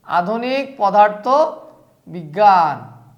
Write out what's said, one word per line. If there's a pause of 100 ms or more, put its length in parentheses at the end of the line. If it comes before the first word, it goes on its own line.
আধুনিক
পদার্থ (800)
বিজ্ঞান (360)